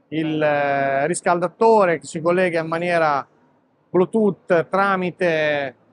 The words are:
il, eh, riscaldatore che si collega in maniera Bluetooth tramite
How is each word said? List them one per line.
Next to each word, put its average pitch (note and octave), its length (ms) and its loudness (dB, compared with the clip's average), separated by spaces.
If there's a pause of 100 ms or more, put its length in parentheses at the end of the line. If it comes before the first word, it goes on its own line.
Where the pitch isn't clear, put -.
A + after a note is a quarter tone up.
il, D#3 320 -2
eh, C#3+ 640 0
riscaldatore F3 920 2
che - 80 -18
si E3+ 120 -10
collega F3 400 0
in D#3+ 80 -4
maniera E3 580 0 (640)
Bluetooth F3+ 800 0
tramite E3+ 1080 -2 (180)